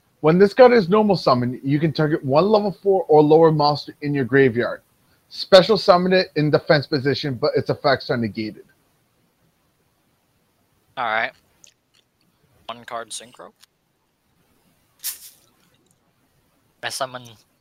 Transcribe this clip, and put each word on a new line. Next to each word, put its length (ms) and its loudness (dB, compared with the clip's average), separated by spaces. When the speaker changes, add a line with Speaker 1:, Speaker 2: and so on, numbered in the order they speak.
Speaker 1:
When 180 2
this 160 4
card 200 6
is 160 0
normal 260 2
summon, 480 -2
you 160 -2
can 140 -2
target 300 -4
one 260 0
level 220 0
four 360 -2
or 140 4
lower 300 4
monster 500 -2
in 120 -6
your 120 -2
graveyard. 560 0
Special 480 2
summon 340 2
it 240 0
in 160 0
defense 360 0
position, 480 -4
but 200 -4
its 140 -4
effects 400 -4
are 80 -4
negated. 480 -8
Speaker 2:
All 80 -6
right. 260 -4
One 180 -18
card 280 -14
synchro. 400 -20
I 60 -8
summon, 340 -10